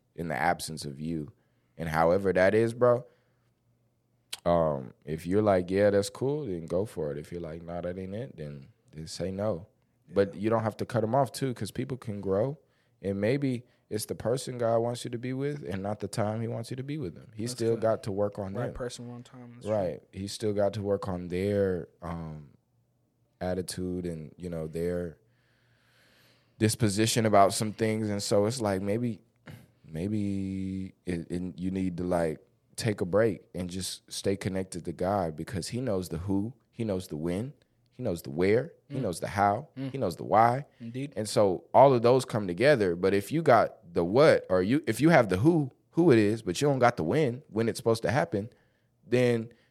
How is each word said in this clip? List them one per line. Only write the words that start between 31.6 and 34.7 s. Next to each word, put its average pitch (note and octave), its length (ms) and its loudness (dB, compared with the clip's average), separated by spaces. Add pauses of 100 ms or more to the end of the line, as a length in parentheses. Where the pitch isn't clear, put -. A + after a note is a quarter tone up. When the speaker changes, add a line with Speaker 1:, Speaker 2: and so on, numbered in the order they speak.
Speaker 1:
need F#2 280 -2
to, F2+ 60 -4
like, E2+ 340 0 (380)
take G#2+ 240 -2
a G#2 40 0
break G2 380 0 (120)
and F2 160 -6
just - 420 -10
stay G2+ 240 -2
connected F#2 480 -6